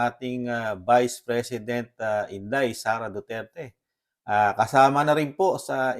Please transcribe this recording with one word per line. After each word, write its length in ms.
ating, 400
ah, 240
Vice 480
President, 800
ah, 240
Inday 480
Sara 320
Duterte. 720
Ah, 320
kasama 480
na 80
rin 240
po 240
sa 380